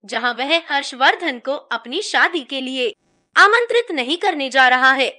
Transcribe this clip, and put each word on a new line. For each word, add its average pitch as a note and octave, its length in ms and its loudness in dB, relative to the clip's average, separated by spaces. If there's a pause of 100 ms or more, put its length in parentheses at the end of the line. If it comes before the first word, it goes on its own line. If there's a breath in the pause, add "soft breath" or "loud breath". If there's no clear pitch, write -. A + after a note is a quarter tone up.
जहां A#3 300 -2
वह C#4 340 -2
हर्षवर्धन C#4 680 0
को C4 140 -6
अपनी B3 480 -8
शादी E4 400 0
के C4 200 -10
लिए B3+ 320 -6 (420)
आमंत्रित A#4 560 4
नहीं C#4+ 260 -4
करने D#4 320 -2
जा C4 180 4
रहा B3+ 240 4
है। C4+ 260 0